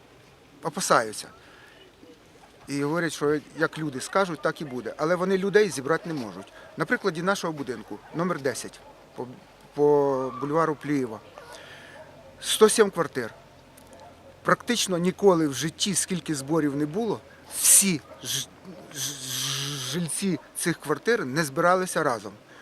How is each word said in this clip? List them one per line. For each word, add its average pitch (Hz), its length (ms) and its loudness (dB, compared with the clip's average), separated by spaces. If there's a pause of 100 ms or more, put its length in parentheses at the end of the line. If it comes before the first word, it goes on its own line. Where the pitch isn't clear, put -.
(640)
опасаються. 151 680 0 (1400)
І 139 140 -4
говорять, 160 300 0
що 151 260 0 (200)
як 156 200 0
люди 143 220 -6
скажуть, 185 420 -2
так 156 180 -2
і 165 40 -6
буде. 123 320 -8
Але 160 180 2
вони 185 240 2
людей 196 320 4
зібрати 139 380 -2
не 165 60 -4
можуть. 101 380 -8 (240)
На 156 80 0
прикладі 185 380 0
нашого 190 300 0
будинку, 117 460 -8 (160)
номер 165 260 0
десять, 123 400 -4 (360)
по, 127 100 -6 (480)
по 139 680 4
бульвару 151 340 2
Плієва. 131 460 -4 (1200)
Сто - 280 6
сім 208 220 4
квартир. 135 440 -4 (1080)
Практично 185 560 0
ніколи 175 500 4
в 135 60 -4
житті, 165 400 -2
скільки 165 400 -2
зборів 143 420 0
не 151 100 0
було, 170 340 -2 (340)
всі - 460 4 (220)
ж... 127 260 -6 (460)
ж, 147 40 -12
ж, 135 920 -6
жильці 170 480 -2 (180)
цих - 240 -2
квартир 160 440 0
не 139 200 0
збиралися 175 580 2
разом. 107 300 -2 (300)